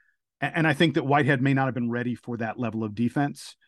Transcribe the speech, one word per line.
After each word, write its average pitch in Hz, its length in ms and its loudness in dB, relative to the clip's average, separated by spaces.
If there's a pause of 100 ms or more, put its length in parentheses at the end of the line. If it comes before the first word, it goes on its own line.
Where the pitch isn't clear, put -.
(420)
A-, 139 160 -4
and 160 80 2
I 156 80 4
think 147 220 4
that 151 100 0
Whitehead 139 380 4
may 139 100 2
not 135 120 2
have 127 100 -4
been 120 160 -2
ready 120 240 -4
for 117 220 -8
that 110 200 -6
level 113 260 -4
of 107 120 -6
defense. 120 600 -2 (120)